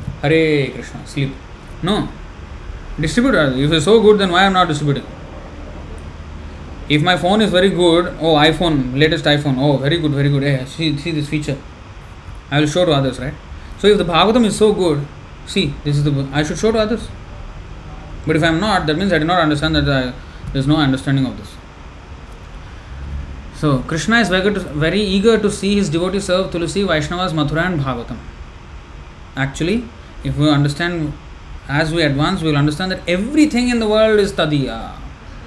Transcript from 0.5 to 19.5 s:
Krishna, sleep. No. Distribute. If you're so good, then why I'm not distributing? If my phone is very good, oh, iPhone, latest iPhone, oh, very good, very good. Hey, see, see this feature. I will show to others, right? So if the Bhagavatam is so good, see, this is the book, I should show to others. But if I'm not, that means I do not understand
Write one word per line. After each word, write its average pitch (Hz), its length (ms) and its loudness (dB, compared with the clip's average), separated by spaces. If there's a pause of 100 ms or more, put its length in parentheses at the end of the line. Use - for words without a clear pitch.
Krishna, 120 360 -12
sleep. 139 240 -4 (500)
No. 196 280 0 (880)
Distribute. 226 360 2
If 139 360 2
you're 160 80 4
so 208 220 6
good, 208 180 8
then 185 140 2
why 185 120 6
I'm 196 60 4
not 185 160 4
distributing? 143 380 0 (1800)
If 151 120 4
my 180 140 4
phone 190 260 2
is 190 100 2
very 185 180 6
good, 175 380 4 (120)
oh, 160 160 4
iPhone, 147 640 4
latest 156 240 2
iPhone, 147 360 2
oh, 139 180 4
very 147 200 0
good, 151 140 0
very 143 180 2
good. 139 140 2
Hey, 135 220 0
see, 151 320 -2
see 170 140 -6
this 147 180 -4
feature. 147 280 -4 (920)
I 143 80 2
will 151 80 4
show 180 160 2
to 170 80 4
others, 135 280 2
right? 139 140 -6 (440)
So 196 100 2
if 208 100 8
the 202 60 2
Bhagavatam 185 420 4
is 190 120 0
so 214 160 6
good, 156 340 0 (380)
see, 151 280 -2 (120)
this 143 100 2
is 147 80 2
the 147 80 2
book, 135 220 0
I 151 100 2
should 160 140 -4
show 220 160 2
to 226 60 2
others. 214 280 -2 (1200)
But 160 80 2
if 156 80 2
I'm 165 160 2
not, 190 280 0
that 156 100 2
means 190 160 0
I 160 60 4
do 156 60 0
not 180 140 2
understand 156 360 2